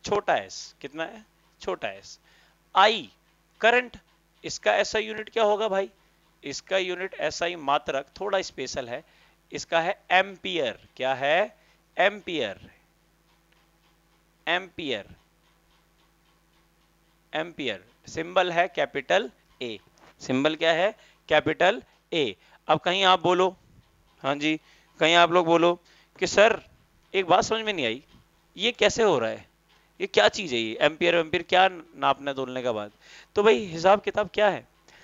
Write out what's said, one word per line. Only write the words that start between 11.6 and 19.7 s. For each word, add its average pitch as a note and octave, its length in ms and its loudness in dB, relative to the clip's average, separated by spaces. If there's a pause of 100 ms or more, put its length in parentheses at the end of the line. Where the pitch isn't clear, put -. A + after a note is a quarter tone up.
एम्पियर, E3+ 600 -2 (1900)
एम्पियर, D#3+ 600 -4 (2250)
एम्पियर। D3+ 500 -6 (240)
सिंबल F3+ 440 -2
है E3+ 180 0
कैपिटल E3 600 -2 (320)
ए। A#2 160 -10 (440)